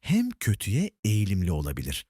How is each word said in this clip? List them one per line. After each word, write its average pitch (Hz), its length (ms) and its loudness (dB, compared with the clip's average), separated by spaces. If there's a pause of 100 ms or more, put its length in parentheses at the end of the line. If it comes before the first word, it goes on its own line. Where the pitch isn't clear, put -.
hem 240 300 0
kötüye 127 600 0 (140)
eğilimli 98 480 2
olabilir. 71 580 -4